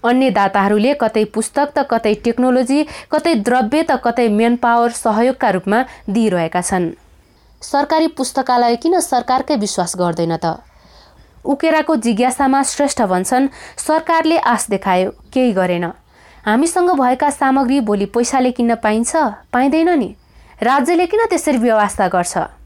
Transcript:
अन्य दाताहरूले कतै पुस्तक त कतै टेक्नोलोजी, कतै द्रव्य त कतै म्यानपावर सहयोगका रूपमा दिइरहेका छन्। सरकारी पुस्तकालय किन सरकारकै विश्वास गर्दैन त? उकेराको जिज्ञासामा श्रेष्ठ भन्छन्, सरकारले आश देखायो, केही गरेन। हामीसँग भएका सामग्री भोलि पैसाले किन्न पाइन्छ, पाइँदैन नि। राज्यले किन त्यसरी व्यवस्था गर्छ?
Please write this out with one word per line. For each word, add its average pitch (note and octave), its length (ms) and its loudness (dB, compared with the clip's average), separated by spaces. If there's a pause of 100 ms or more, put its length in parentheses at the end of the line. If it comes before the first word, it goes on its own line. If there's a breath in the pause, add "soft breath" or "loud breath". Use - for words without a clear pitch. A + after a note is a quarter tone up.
अन्य B3+ 260 2
दाताहरूले G3+ 640 2
कतै A3 300 0
पुस्तक C4+ 500 -2
त C#4 160 -2
कतै A3+ 240 0
टेक्नोलोजी, B3+ 720 0 (240 loud breath)
कतै D#4 240 0
द्रव्य B3+ 480 0
त E4 160 0
कतै A#3 300 0
म्यानपावर A#3 640 2
सहयोगका A#3 600 0
रूपमा F#3+ 280 0 (280 loud breath)
दिइरहेका F#3 540 0
छन्। F3+ 340 -2 (680 soft breath)
सरकारी D#4 440 0 (100)
पुस्तकालय B3 600 0
किन D#4+ 240 0
सरकारकै B3+ 560 -2
विश्वास G3 400 -4
गर्दैन E3+ 400 -2
त? E3 280 -4 (800 soft breath)
उकेराको D#4 520 0
जिज्ञासामा B3 680 0
श्रेष्ठ C#4 400 -2
भन्छन्, G3 460 0 (280 loud breath)
सरकारले D#4+ 640 0
आश - 320 0
देखायो, F#3+ 400 0 (220)
केही B3+ 200 2
गरेन। F3+ 320 0 (600 soft breath)
हामीसँग E4 520 2
भएका C4 340 2
सामग्री C4+ 500 0
भोलि G#3 260 -2
पैसाले B3 440 0
किन्न A#3 240 0
पाइन्छ, A3+ 380 -2 (400)
पाइँदैन C#4+ 460 2
नि। - 180 -4 (460 soft breath)
राज्यले C#4+ 440 2
किन A4 200 0
त्यसरी D#4 320 0
व्यवस्था G#3+ 500 2
गर्छ? F3+ 300 -2 (280)